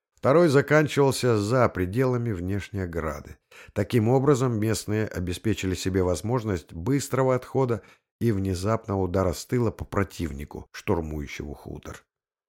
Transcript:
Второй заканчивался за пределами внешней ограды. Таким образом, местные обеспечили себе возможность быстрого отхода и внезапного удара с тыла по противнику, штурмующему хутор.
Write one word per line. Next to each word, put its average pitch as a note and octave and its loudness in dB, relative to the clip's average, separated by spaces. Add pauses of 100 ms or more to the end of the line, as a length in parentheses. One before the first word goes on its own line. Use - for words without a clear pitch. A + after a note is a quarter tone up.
(160)
Второй D#3+ 6
заканчивался C#3 4
за A2 4
пределами A#2+ 0
внешней F#2+ -4
ограды. D#2 -6 (360)
Таким G#2+ 2
образом, C3 2
местные G#2+ 0
обеспечили F#2 -2
себе F#2 0
возможность G#2 -2
быстрого B2+ 0
отхода B2+ -2 (380)
и A#2 2
внезапного G2 -2
удара F#2 0
с - -10
тыла A#2+ 0
по - -10
противнику, D2+ -6
штурмующему D#2 -6
хутор. - -16 (440)